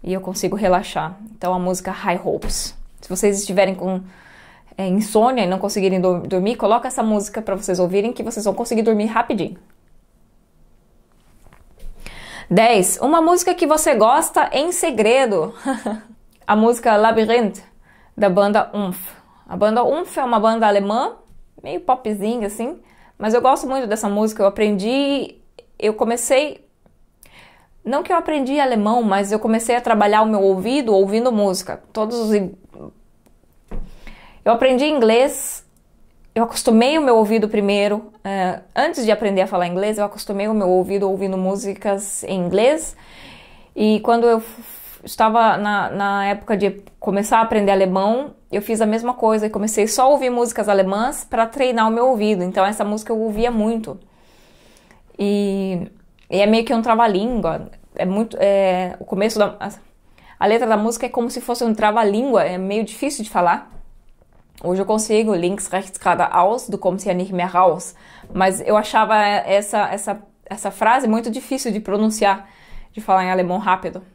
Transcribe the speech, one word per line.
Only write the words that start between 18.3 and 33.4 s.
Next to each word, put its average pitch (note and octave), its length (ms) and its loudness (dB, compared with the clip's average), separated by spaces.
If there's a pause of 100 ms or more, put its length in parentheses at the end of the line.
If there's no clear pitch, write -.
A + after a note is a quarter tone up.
Umf. F#3+ 380 -6 (360)
A F3 80 -10
banda G#3+ 280 2
Umf D#4 340 -2
é C#4+ 60 -2
uma A#3+ 160 0
banda A3 260 2
alemã, G#3 480 0 (480)
meio - 180 -8
popzinha, G#3+ 680 -4
assim, A#3 320 -10 (400)
mas A3 160 0
eu B3 60 4
gosto C4+ 260 2
muito C4 180 -4
dessa G#3+ 240 -2
música. G#3+ 320 0
Eu G3 60 4
aprendi, A3 880 0 (420)
eu G#3+ 160 0
comecei, B3 720 0 (1200)
não C4 160 -2
que F4+ 100 -4
eu F4 60 2
aprendi D4 420 0
alemão, A#3 440 2
mas G3 280 0
eu G#3+ 60 0
comecei A3+ 380 0
a A#3+ 60 0
trabalhar G#3+ 420 4
o - 20 4
meu G#3+ 160 2
ouvido G#3+ 500 2
ouvindo G#3 400 4
música. G3+ 520 -2 (100)
Todos A3 240 -4
os A3 160 0
i-, G3 240 -2 (1900)